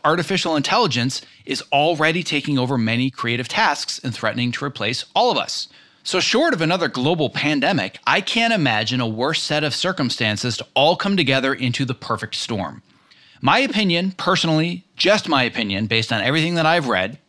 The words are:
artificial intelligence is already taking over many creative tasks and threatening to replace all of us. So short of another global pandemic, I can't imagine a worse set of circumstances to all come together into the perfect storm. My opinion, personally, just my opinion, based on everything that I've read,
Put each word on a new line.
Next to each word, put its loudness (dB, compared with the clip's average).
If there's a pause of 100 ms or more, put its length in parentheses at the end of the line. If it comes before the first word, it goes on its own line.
artificial 0
intelligence 0 (220)
is -6 (100)
already 2
taking -2
over 0
many 0
creative -4
tasks -2
and -4
threatening -2
to -6
replace -4 (100)
all 4
of 0
us. -4 (360)
So -2
short 2
of -2
another 2
global 0
pandemic, 0
I 4
can't 0
imagine 0
a -2
worse -2
set -2
of -2
circumstances -2
to -10
all 6
come 0
together 2
into -2
the -4
perfect -6
storm. -6 (600)
My 6
opinion, 0
personally, 0 (100)
just 2
my 2
opinion, -2
based 0
on 0
everything 0
that 2
I've 2
read, 0 (120)